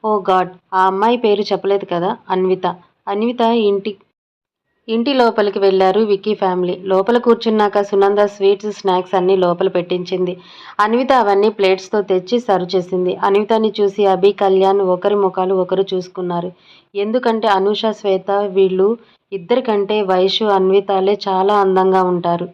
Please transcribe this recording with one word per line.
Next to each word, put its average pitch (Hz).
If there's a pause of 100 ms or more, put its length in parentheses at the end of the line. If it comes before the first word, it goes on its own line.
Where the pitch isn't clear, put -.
ఓ 214 (100)
గాడ్, 185 (240)
ఆ 190
అమ్మాయి 208
పేరు 214
చెప్పలేదు 196
కదా, 185 (120)
అన్విత. 185 (320)
అన్విత 226
ఇంటి, 208 (960)
ఇంటి 233
లోపలికి 220
వెళ్ళారు 190
విక్కీ 208
ఫ్యామిలీ. 185
లోపల 190
కూర్చున్నాక 220
సునంద 202
స్వీట్స్, 202
స్నాక్స్ 185
అన్నీ 185
లోపల 180
పెట్టించింది. 180 (420)
అన్విత 233
అవన్నీ 208
ప్లేట్స్తో 196
తెచ్చి 185
సర్వ్ 185
చేసింది. 180
అన్వితని 208
చూసి 202
అభి, 190
కళ్యాణ్ 190
ఒకరి 185
ముఖాలు 190
ఒకరు 185
చూసుకున్నారు. 180 (440)
ఎందుకంటే 220
అనూష, 202
శ్వేత 202
వీళ్ళు 196 (360)
ఇద్దరికంటే 214
వైషు, 190
అన్వితలే 196 (100)
చాలా 190
అందంగా 190
ఉంటారు. 175